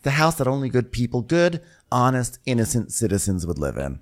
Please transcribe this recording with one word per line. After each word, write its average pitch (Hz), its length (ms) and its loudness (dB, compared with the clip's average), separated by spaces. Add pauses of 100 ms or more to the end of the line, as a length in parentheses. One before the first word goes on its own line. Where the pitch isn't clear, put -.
The 139 100 -2
house 160 240 4
that 127 120 0
only 135 200 -2
good 120 220 0
people, 120 320 -2
good, 170 400 2 (300)
honest, 123 540 0
innocent 117 460 0
citizens 92 540 0
would 80 120 -4
live 69 180 -4
in. 67 260 -6